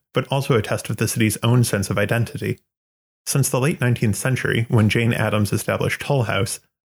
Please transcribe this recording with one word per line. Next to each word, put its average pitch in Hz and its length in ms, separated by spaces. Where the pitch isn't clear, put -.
but 131 140
also 139 280
a 107 60
test - 300
of 117 60
the 113 100
city's 110 340
own 120 220
sense 104 260
of 104 80
identity. 107 600
Since 139 240
the 135 100
late 123 220
nineteenth 120 340
century, 117 540
when 107 200
Jane 117 220
Addams 107 400
established - 520
Hull 139 200
House, 101 360